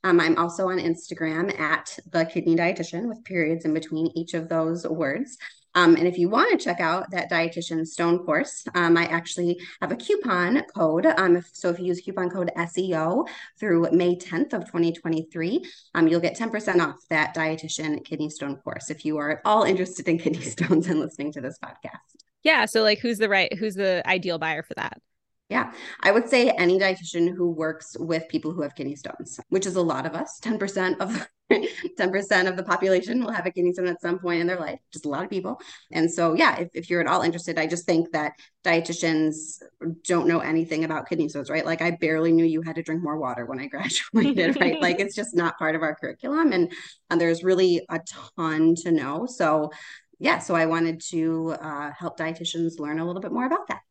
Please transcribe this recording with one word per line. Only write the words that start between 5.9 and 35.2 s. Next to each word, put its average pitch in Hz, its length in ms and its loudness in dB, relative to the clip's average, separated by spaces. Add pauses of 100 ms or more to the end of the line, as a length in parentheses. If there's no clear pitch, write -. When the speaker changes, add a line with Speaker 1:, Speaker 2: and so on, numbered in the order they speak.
Speaker 1:
and 160 100 2
if 175 100 0
you 175 140 2
wanna 330 260 4
check - 240 -2
out 175 300 -2
that 180 200 -4
dietitian 165 560 -2
stone 175 380 0
course, - 400 -2 (100)
um, 170 220 6
I 170 100 4
actually 175 540 -2 (220)
have - 100 -4
a 240 40 -2
coupon 233 680 2 (120)
code. 170 300 2
Um, 185 320 6
if, 175 160 -6
so - 160 -4
if 175 100 0
you 180 80 -4
use 180 140 -2
coupon 185 300 -4
code 180 260 -2
S 170 220 -4
E 185 160 0
O 175 320 0 (340)
through 170 320 2
May 175 240 4
tenth 175 380 -4
of 170 160 -6
twenty 170 200 2
twenty-three, 165 720 -4 (320)
um, 165 140 8
you'll 165 120 4
get 170 140 0
ten 226 140 -2
percent 202 320 0
off 147 160 -2 (140)
that 156 240 0
dietitian 160 720 -4
kidney 151 260 -6
stone 143 260 -8
course - 320 -12
if 151 160 -10
you 151 140 -2
are 147 140 -2
at 151 120 -4
all 214 200 6
interested 180 440 0
in 165 100 2
kidney - 220 -2
<laughs> - 100 -8
stones 175 360 2
and 165 120 0
listening 147 340 -6
to 143 100 -10
this 135 200 -10
podcast. - 360 -16 (440)
Speaker 2:
Yeah. 294 220 4
So, 220 180 2
like, 208 180 4
who's 233 180 -2
the 220 100 2
right, 190 240 2
who's 202 220 -4
the 185 340 0
ideal 180 300 -2
buyer 160 240 -4
for - 120 -14
that? - 240 -8 (520)
Speaker 1:
Yeah, 240 240 -2 (260)
I - 100 4
would 233 160 4
say 247 240 6
any 180 280 4
dietitian 180 580 0
who 175 140 0
works 156 500 -6
with 165 280 -2
people 151 240 -4
who 180 100 -6
have 143 120 -6
kidney 143 220 -6
stones, - 420 -14 (120)
which 190 160 0
is 180 100 -4
a 180 60 2
lot 156 240 0
of - 80 -6
us. - 260 -8
Ten 226 180 -2
percent 190 440 -2
of, 196 260 -4 (100)
<laughs> - 120 -10 (480)
ten 185 120 2
percent 190 380 2
of 180 80 -2
the 185 60 -6
population 190 600 2
will 226 80 -4
have 185 140 -4
a 180 60 -2
kidney 180 240 0
stone 180 140 -2
at 175 120 -4
some 175 180 -2
point 175 220 -2
in 170 60 0
their 180 120 0
life, 160 220 -8 (100)
just - 140 -16
a 151 60 -4
lot 143 120 -4